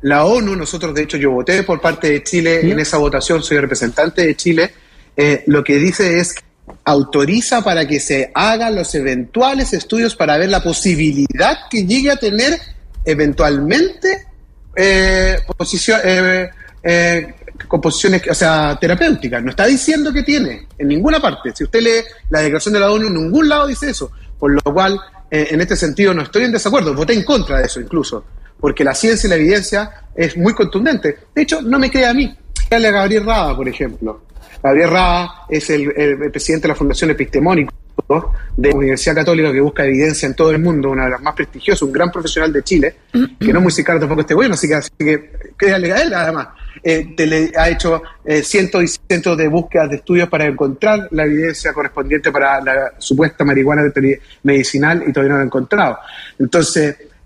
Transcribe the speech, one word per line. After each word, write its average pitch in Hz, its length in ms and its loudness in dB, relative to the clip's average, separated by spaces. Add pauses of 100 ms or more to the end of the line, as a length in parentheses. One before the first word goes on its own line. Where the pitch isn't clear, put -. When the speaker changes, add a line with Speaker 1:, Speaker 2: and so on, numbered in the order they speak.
Speaker 1:
La 143 220 2
onu, 202 320 2
nosotros, 165 380 -6
de 147 80 -2
hecho, 151 160 -6
yo 139 140 2
voté 175 320 0
por 175 180 -2
parte 156 300 -2
de 143 100 0
Chile 165 400 0
Speaker 2:
¿Sí? 165 80 2
Speaker 1:
en 151 100 0
esa 156 180 -2
votación, 147 440 0
soy 147 160 0
representante 143 640 0
de 156 120 0
Chile, 175 360 0 (440)
eh, 143 320 2
lo 147 160 4
que 143 140 2
dice 175 420 2
es 175 160 -4
que - 80 -16 (420)
autoriza 151 800 2
para 165 240 0
que 143 120 0
se 135 360 -2
hagan 220 400 0
los 175 180 -6
eventuales 220 800 -2
estudios 220 420 -2
para 151 220 2
ver 185 120 0
la 190 120 2
posibilidad 156 960 0 (140)
que 202 160 -2
llegue 269 240 2
a 277 60 0
tener 233 360 0 (500)
eventualmente, 156 1200 0 (480)
eh, 190 640 2 (180)
posicio-, 196 460 0
eh, 185 460 2 (340)
eh, 170 500 0 (340)
composiciones, 170 640 2
o 160 60 2
sea, 156 440 2
terapéuticas. 170 640 0
No 123 80 -4
está 190 160 0
diciendo 294 480 2
que 277 80 0
tiene, 240 460 -2 (100)
en 143 100 -2
ninguna 180 320 2
parte. 147 360 -2
Si - 80 -6
usted 226 180 0
lee 226 240 2 (240)
la 151 120 2
declaración 156 320 0
de 208 60 4
la 202 120 4
onu, 214 160 0
en 190 80 -2
ningún 190 340 2
lado 294 160 2
dice 285 240 -4
eso. 143 220 -8 (260)
Por 143 140 2
lo 143 100 4
cual, 190 380 0 (320)
eh, 151 180 0
en 160 120 0
este 180 140 0
sentido, 180 380 2
no 165 80 -2
estoy 202 220 -2
en 247 80 0
desacuerdo. 214 420 0
Voté 151 200 -4
en 208 100 0
contra 196 340 0
de 131 80 2
eso, 123 160 -6
incluso. 120 440 -4 (340)
Porque 143 240 0
la 139 100 0
ciencia 220 320 0
y 202 60 0
la 170 60 2
evidencia 196 520 0 (260)
es - 220 -4
muy 190 160 2
contundente. 208 640 0 (160)
De 294 80 0
hecho, 311 220 -2
no 247 160 0
me 262 100 0
crea 254 220 2
a - 20 0
mí. 262 180 0 (380)
Créale 226 200 4
a - 20 2
Gabriel 202 340 2
Rada, 190 300 0
por 127 120 -4
ejemplo. 110 540 -8 (400)
Gabriel 147 300 4
Rada 180 380 0 (200)
es 156 220 -4
el, 147 260 -2
el, 147 240 0
el 147 100 -4
presidente 156 360 -4
de - 20 0
la 147 60 0
Fundación 143 340 -2
Epistemónico 147 640 0 (840)
de 127 140 2
la 143 60 2
Universidad 139 400 0
Católica 156 360 2
que 131 80 0
busca 143 240 0
evidencia 143 440 0
en 135 80 -6
todo 160 160 4
el 156 80 2
mundo, 151 320 0
una 131 140 -2
de 127 40 0
las 127 120 -6
más 151 120 -4
prestigiosas, - 480 -2
un 139 100 -2
gran 175 200 0
profesional 160 420 -2
de 139 100 0
Chile, 165 320 0 (160)
que 240 400 0
no 170 80 4
es 185 40 4
muy 165 200 0
caro 165 160 2
tampoco 151 220 0
este 151 140 0
gobierno, 233 180 2
así 156 140 -4
que, 151 80 2
así 143 220 -4
que 151 340 -2 (260)
créale 190 340 0
a 233 120 2
él, 330 100 -2
además. 160 340 -2 (360)
Eh, 160 340 0
te 165 80 2
le, 160 320 0
ha 165 120 4
hecho, 165 340 -2 (200)
eh, 151 200 0
cientos 185 400 0
y 170 40 0
cientos 170 480 -2
de 156 120 0
búsquedas 165 420 0
de 143 80 -4
estudios 175 320 0
para 156 160 0
encontrar 151 640 0
la 156 140 0
evidencia 151 480 -2
correspondiente 143 580 -2
para 139 300 2
la 135 380 -2
supuesta 147 440 0
marihuana 143 400 2
de 147 80 2
peri-, 135 280 0 (240)
medicinal 143 600 2
y 147 60 0
todavía 139 200 0
no 143 60 0
lo 139 40 0
ha 135 40 0
encontrado. 131 520 0 (420)
Entonces, 156 560 2 (300)